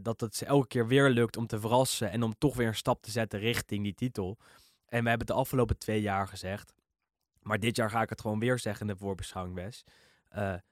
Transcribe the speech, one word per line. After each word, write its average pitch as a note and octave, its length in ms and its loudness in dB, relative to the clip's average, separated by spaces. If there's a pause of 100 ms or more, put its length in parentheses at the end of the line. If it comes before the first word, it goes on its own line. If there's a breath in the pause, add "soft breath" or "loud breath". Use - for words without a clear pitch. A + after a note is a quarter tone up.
dat A2+ 180 -4
het A2 160 -4
ze - 80 -6
elke C#3 220 4
keer A#2+ 200 0
weer C#3 240 6
lukt A#2+ 260 4
om A#2 100 -4
te A2 140 -4
verrassen A#2 500 2
en A#2 120 0
om A2+ 160 0
toch C3+ 180 2
weer B2 100 2
een A2 80 0
stap - 280 0
te - 80 -12
zetten A2 280 -2
richting G#2 440 -2
die G2+ 120 -2
titel. A2 440 -4 (480 soft breath)
En A#2+ 160 -2
we A#2 60 2
hebben A#2 100 4
het G#2 80 -6
de - 60 0 (100)
afgelopen B2 360 2
twee A2 220 0
jaar G2 280 0
gezegd, F#2+ 460 -8 (640)
maar G#2+ 200 -2
dit A2+ 160 0
jaar A2 140 2
ga A2+ 120 2
ik A2 80 0
het A2 100 -6
gewoon G#2+ 180 -2
weer B2 200 2
zeggen G#2+ 300 -6
in G#2 40 -2
de F#2+ 80 -10
voorbeschouwing, F#2 560 -6
Wes. F#2 280 -10 (440 soft breath)
Eh, G2 260 -4 (180)